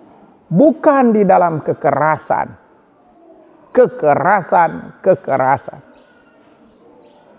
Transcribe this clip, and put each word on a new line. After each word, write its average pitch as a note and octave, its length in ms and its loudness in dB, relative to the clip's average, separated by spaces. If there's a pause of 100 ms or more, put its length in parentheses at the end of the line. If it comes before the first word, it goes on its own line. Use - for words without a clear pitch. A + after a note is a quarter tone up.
(480)
bukan C4+ 640 2
di G#3+ 160 0
dalam F3 320 0
kekerasan. C#3+ 1080 -4 (1000)
Kekerasan, E3 1400 0
kekerasan. C3+ 760 -2 (1600)